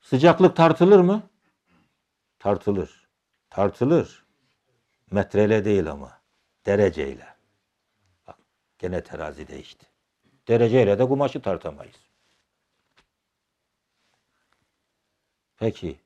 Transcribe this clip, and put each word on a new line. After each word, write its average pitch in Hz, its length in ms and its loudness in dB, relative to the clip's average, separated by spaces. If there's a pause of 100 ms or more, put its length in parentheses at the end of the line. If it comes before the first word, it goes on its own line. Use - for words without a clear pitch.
Sıcaklık 165 560 2
tartılır 175 440 4
mı? 196 220 0 (1160)
Tartılır. 101 720 -6 (420)
Tartılır. 120 720 -2 (880)
Metreyle 104 540 0
değil 98 260 -2
ama. 69 300 -18 (460)
Dereceyle. 78 600 -2 (1000)
Bak - 100 -20 (420)
gene 90 240 -8
terazi 76 460 -16
değişti. - 380 -20 (640)
Dereceyle 117 500 2
de 127 100 0
kumaşı 139 340 -4
tartamayız. 80 540 -10 (3500)
Peki. 92 500 -8